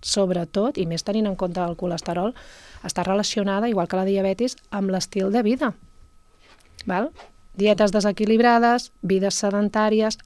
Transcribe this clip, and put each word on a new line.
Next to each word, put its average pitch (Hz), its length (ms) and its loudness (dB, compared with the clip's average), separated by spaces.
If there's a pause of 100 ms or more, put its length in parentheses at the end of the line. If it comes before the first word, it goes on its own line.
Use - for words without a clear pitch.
sobretot, 196 760 0
i 190 80 -2
més 165 180 -4
tenint 214 240 0
en 190 100 -4
compte 180 240 -4
el 170 140 -2
colesterol, 175 600 -4 (500)
està 180 180 -4
relacionada, 202 640 -2
igual 190 220 -2
que 185 80 -4
la 190 80 0
diabetis, 196 540 -2 (120)
amb 196 200 -2
l'estil 190 420 -2
de 240 100 2
vida. 240 320 0 (1120)
Val? 202 260 -2 (440)
Dietes 208 380 4
desequilibrades, 226 1000 4 (120)
vides 190 400 0
sedentàries, 214 840 0